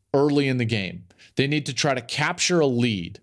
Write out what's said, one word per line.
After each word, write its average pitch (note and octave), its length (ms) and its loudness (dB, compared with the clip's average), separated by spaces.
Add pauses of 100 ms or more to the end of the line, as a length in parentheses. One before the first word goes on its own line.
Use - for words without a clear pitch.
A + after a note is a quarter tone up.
(140)
early C#3+ 340 2
in C3 100 0
the B2 80 0
game. F#2+ 400 -4 (300)
They C3+ 120 2
need D3 200 -2
to C#3+ 60 -6
try C#3 200 0
to B2+ 80 -2
capture E3+ 580 0
a D3 80 4
lead. A#2+ 560 0